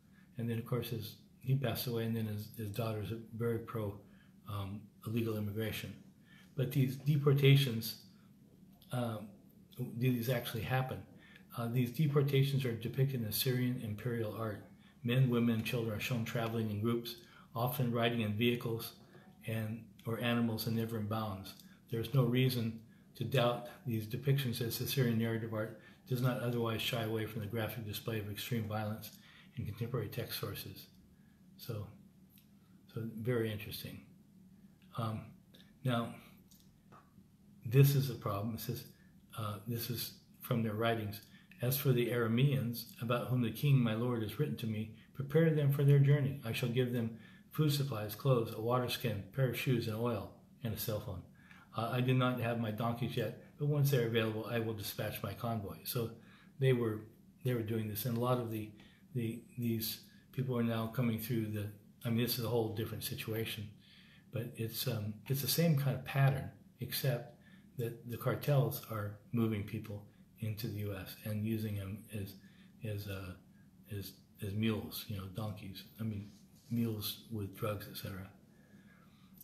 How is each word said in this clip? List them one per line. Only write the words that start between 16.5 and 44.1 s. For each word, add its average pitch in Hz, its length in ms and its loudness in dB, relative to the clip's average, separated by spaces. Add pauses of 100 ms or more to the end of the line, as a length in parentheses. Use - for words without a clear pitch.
in 101 100 -2
groups, 117 360 0 (380)
often 120 380 0
riding 120 300 4
in 104 100 0
vehicles 113 600 0 (520)
and, 113 380 -4 (220)
or 113 140 -2
animals, 117 460 0
and 113 100 0
never 113 200 -2
in 104 100 -2
bounds. 104 480 -4 (360)
There 113 100 -2
is - 140 -2
no 131 100 8
reason 120 560 2 (360)
to 117 80 -2
doubt 120 420 2 (200)
these 110 200 -2
depictions, 127 560 0
as 113 180 -2
Assyrian 120 380 2
narrative 113 340 0
art 110 260 -4 (300)
does 123 140 0
not 120 180 2
otherwise 117 400 0
shy 117 220 0
away 110 240 0
from 107 160 -6
the 101 40 -4
graphic 107 400 -4
display 110 320 -4
of 101 120 -6
extreme 107 360 -4
violence 107 440 -4 (460)
in 98 100 -4
contemporary 110 420 -4
text - 320 -6
sources. 101 460 -8 (720)
So, 104 280 -8 (1080)
so 113 80 -4 (180)
very 113 320 0
interesting. - 480 -10 (960)
Um, 110 300 -4 (580)
now, 117 300 0 (1500)
this 139 280 10
is 113 140 2
a 117 60 -4
problem. 107 400 -2
It - 60 -8
says, - 240 -6 (540)
uh, 104 280 -4
this 117 240 -4
is - 240 -6 (260)
from 113 220 0
their 110 100 -2
writings. 110 480 0 (400)
"As 131 160 2
for 135 160 4
the 120 160 4
Arameans, 117 800 2 (160)
about 117 260 0
whom 123 140 2
the 110 80 2
king, 139 280 4
my 113 160 2
lord, 120 280 0